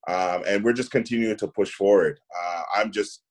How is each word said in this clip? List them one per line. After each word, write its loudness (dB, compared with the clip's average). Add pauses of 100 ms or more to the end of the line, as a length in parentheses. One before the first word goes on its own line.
Um, 0
and 0
we're 4
just -2
continuing 0
to -6
push -2
forward. 4 (240)
Uh, -4 (140)
I'm 0
just -4